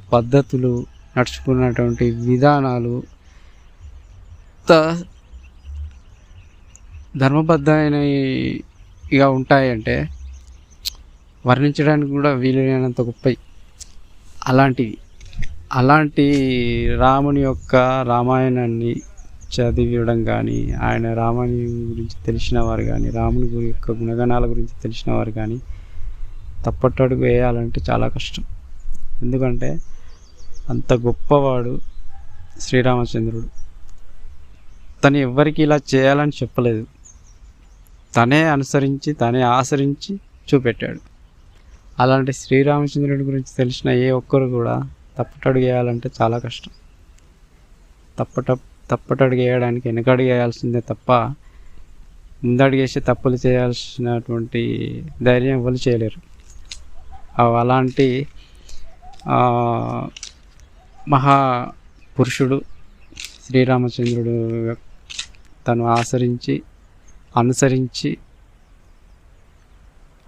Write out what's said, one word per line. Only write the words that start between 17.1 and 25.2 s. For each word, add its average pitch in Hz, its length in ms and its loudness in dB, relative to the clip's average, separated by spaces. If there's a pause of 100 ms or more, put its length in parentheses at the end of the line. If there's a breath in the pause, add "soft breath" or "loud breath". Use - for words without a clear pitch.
యొక్క 135 340 0 (320)
రామాయణాన్ని 120 920 0 (500)
చదివడం 117 720 0
కానీ, 113 480 -2
ఆయన 117 420 -2
రామాయణం 120 800 -2
గురించి 117 340 -8
తెలిసిన 120 340 0
వారు 113 220 2
కానీ, 113 280 0
రాముని 117 380 2
గురి 117 180 -2
యొక్క 113 260 0
గుణగణాల 120 580 2
గురించి 117 320 -2
తెలిసిన 117 320 -4
వారు 113 180 0